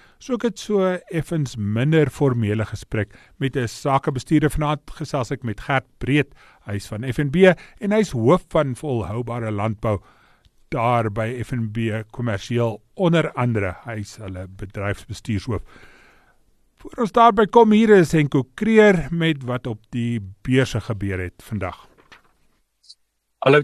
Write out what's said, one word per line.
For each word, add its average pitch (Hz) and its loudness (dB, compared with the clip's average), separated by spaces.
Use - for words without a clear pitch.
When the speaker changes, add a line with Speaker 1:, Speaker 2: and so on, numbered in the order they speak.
Speaker 1:
so - -8
ek 208 -4
het 233 -4
so 190 0
effens 151 -4
minder 131 2
formele 110 0
gesprek - -6
met 135 -4
'n 123 -2
sakebestuurder. 143 0
Vanaand 151 -2
gesels 135 -6
ek 131 -8
met 107 -6
Gert 135 -2
Breed, 135 0
hy 104 -8
is - -8
van 107 -8
F 131 -4
N 143 0
B 135 -2
en 202 -2
hy 220 2
is 202 0
hoof 131 2
van 139 0
volhoubare 117 -6
landbou 104 -2
daar 117 0
by 113 -6
F - -12
N 113 -4
B 110 -4
Kommersieel 117 -4
onder 165 0
andere. 107 -2
Hy 113 -10
is - -14
hulle 95 -12
bedryfsbestuurshoof. 98 -8
Voor - -18
ons 233 -2
daarby 226 6
kom, 233 6
hier 214 6
is 190 6
Henko 147 2
Kreer 208 4
met 160 -2
wat 120 -6
op 113 -6
die 117 -4
beurse 127 0
gebeur 98 -6
het 90 -10
vandag. 95 -10
Speaker 2:
Hallo 143 4